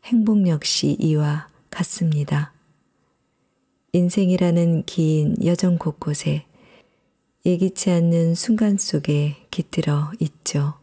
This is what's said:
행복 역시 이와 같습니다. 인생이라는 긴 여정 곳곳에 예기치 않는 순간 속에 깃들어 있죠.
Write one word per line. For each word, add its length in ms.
행복 440
역시 500
이와 500
같습니다. 840
인생이라는 920
긴 580
여정 320
곳곳에 720
예기치 460
않는 440
순간 440
속에 720
깃들어 720
있죠. 640